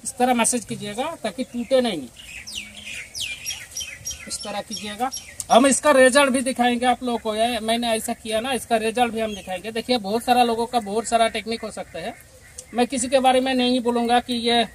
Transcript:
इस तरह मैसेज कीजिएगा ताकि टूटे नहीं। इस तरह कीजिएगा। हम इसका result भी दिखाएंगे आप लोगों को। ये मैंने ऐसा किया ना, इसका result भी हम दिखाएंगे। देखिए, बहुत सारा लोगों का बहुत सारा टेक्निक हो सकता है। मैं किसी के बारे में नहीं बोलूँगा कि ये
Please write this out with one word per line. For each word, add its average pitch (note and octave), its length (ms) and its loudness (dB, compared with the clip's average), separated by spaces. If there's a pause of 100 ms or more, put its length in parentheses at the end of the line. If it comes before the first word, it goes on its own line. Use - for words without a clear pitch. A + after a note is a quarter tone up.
इस - 140 -8
तरह B3 160 4
मैसेज A#3 300 0
कीजिएगा G#3+ 580 -6
ताकि A3+ 220 -6
टूटे A#3+ 360 0
नहीं। E3+ 280 -2 (2250)
इस - 160 -10
तरह G#3 160 -6
कीजिएगा। G#3 500 -6 (420)
हम A#3+ 140 10
इसका C#4 240 4
result C4 400 6
भी C4 100 0
दिखाएंगे A#3+ 460 0
आप B3+ 160 0
लोगों A#3+ 160 -4
को। A3 160 -4
ये A#3 260 0
मैंने A#3 280 -2
ऐसा A3+ 240 -2
किया A3 280 -4
ना, C4 120 -4
इसका A#3 240 -2
result A3+ 380 0
भी A3+ 60 -4
हम G#3+ 140 -4
दिखाएंगे। F#3 380 -8
देखिए, A#3 260 -2
बहुत G#3 260 -2
सारा B3 180 4
लोगों A#3 240 2
का A#3+ 140 0
बहुत G#3+ 260 -4
सारा A3+ 220 2
टेक्निक A3 340 -6
हो G#3+ 80 -8
सकता - 280 -12
है। G#3 160 -8 (600)
मैं A#3+ 120 2
किसी B3+ 220 -4
के C4+ 100 4
बारे B3+ 220 4
में C4 140 0
नहीं B3 260 2
बोलूँगा A#3+ 400 2
कि B3 140 -6
ये A#3 400 2